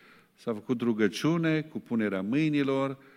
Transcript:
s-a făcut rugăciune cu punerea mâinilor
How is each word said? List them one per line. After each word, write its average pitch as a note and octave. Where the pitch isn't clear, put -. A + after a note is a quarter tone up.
s-a -
făcut A2+
rugăciune D3
cu -
punerea G#2
mâinilor C3+